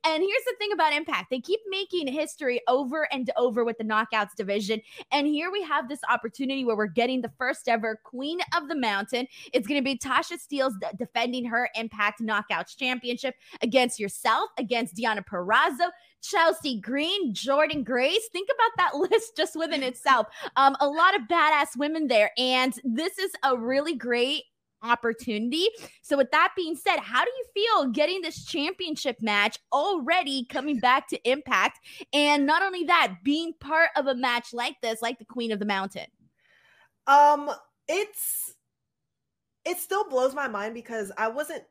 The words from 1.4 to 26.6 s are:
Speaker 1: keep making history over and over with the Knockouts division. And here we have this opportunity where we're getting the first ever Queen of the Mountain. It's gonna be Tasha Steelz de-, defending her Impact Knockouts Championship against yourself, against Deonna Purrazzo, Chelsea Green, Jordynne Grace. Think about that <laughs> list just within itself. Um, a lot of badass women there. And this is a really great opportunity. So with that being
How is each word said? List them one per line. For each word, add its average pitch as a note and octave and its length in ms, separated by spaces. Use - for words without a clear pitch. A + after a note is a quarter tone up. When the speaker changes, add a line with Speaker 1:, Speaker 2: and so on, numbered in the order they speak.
Speaker 1:
keep G#4 280
making F4+ 400
history C4 600
over C#4 440
and B3+ 260
over A#3+ 260
with A3+ 140
the A3 60
Knockouts A3 520
division. G#3 460
And C#4+ 160
here D4+ 240
we G4+ 120
have D4+ 260
this C#4+ 120
opportunity C4 540
where A3+ 120
we're G#3+ 120
getting A#3+ 340
the A3+ 160
first C4 300
ever A3 360
Queen D4 360
of D#4 140
the D#4+ 80
Mountain. A#3 520
It's G#3+ 120
gonna C#4+ 160
be C4+ 140
Tasha C#4 420
Steelz C4+ 400
de-, - 200
defending B3 480
her A#3 280
Impact G#3+ 460
Knockouts G#3 560
Championship B3+ 580
against B3 360
yourself, A#3 600
against A#3+ 380
Deonna A3 280
Purrazzo, B3+ 640
Chelsea D#4 600
Green, D4 540
Jordynne C#4+ 500
Grace. C4+ 480
Think F#4+ 200
about A#4 240
that F4+ 220
<laughs> F4+ 120
list A4 260
just D#4+ 200
within D#4 260
itself. B3+ 460
Um, C#4 240
a C#4+ 80
lot E4 260
of C#4+ 80
badass D#4 540
women D4+ 320
there. G#3+ 300
And B3+ 460
this C#4+ 340
is F#4+ 140
a C4 140
really C4+ 380
great B3 500
opportunity. A#3 840
So C#4+ 140
with C#4 160
that E4+ 240
being E4+ 180